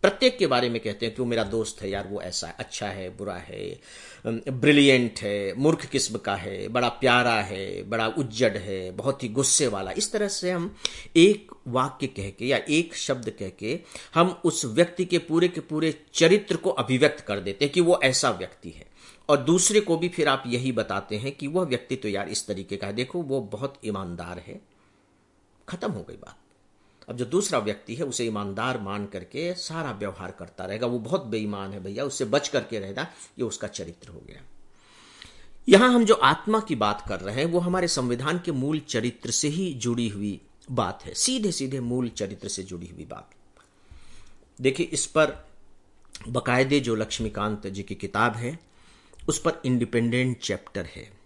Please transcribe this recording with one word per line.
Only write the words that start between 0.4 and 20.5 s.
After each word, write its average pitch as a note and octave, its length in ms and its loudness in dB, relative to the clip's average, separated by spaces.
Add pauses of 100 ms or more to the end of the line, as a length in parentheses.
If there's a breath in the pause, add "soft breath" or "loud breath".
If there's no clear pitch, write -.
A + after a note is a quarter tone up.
बारे B2 220 4
में A#2 120 -2
कहते G#2+ 260 -4
हैं A2 80 -4
कि B2+ 80 -4
वो A#2+ 60 -2
मेरा A2+ 160 0
दोस्त G#2+ 380 -4
है G2 80 -4
यार, G2 160 -4
वो G2 160 -8
ऐसा F2 240 -6
है, E2+ 120 -12
अच्छा - 280 -8
है, F#2+ 300 -8
बुरा G2+ 180 -8
है, F2+ 460 -10 (460 loud breath)
अम, A#2 220 -4
ब्रिलियंट C3+ 720 6
है, G2+ 340 -2
मूर्ख D3 320 2
किस्म A2+ 320 -2
का G2+ 160 -2
है, G2 340 -6
बड़ा A#2+ 200 0
प्यारा A#2+ 460 4
है, F#2+ 480 -4
बड़ा A2 260 -2
उज्जड A2 480 0
है, F#2+ 340 -6
बहुत B2+ 320 -4
ही B2 60 -4
गुस्से C3+ 380 2
वाला। F#2+ 240 -2
इस - 220 -4
तरह G#3 160 -2
से F#3 220 -4
हम F3+ 260 -4 (400 loud breath)
एक G3+ 340 8 (180)
वाक्य C3 380 0
कह G2+ 240 -8
के A2 160 -8
या B2+ 120 4 (100)
एक E3 260 2
शब्द B2 360 -4
कह G2 180 -10
के A2+ 320 -6 (340 loud breath)
हम F3 300 4
उस D#3+ 200 0
व्यक्ति E3+ 400 2
के F3 140 0
पूरे E3+ 300 2
के F3+ 120 -4
पूरे D#3 540 -4
चरित्र F3 420 6
को - 140 0
अभिव्यक्त C3 500 2
कर G2+ 200 -4
देते G2 240 -2
हैं C#3 100 -2
कि F3+ 60 4
वो E3+ 240 6
ऐसा C3 260 4
व्यक्ति F2+ 400 -8
है, - 160 -20 (420 loud breath)
और D3 80 6
दूसरे F3+ 440 4
को E3+ 160 2
भी E3+ 120 -2
फिर D3 200 0
आप C3+ 180 2
यही B2 260 0